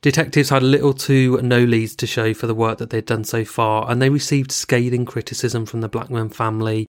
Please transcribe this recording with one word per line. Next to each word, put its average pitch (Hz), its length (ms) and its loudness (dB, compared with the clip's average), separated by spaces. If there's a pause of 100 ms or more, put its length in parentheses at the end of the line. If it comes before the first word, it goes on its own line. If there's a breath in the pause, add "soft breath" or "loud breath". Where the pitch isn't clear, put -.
Detectives 143 480 2
had 135 140 4
little 139 300 4
to 131 480 2
no 123 220 4
leads 113 320 2
to - 100 -4
show 110 280 -2
for 110 120 -6
the 113 80 -2
work 113 260 0
that 113 100 -8
they'd 113 160 -4
done 110 180 -2
so 113 220 -4
far, 110 440 -2
and 120 120 2
they 131 80 4
received 139 420 0
scathing 123 540 0
criticism 117 600 -4
from 117 140 -8
the 113 80 -4
Blackman 117 400 -6
family 110 640 -2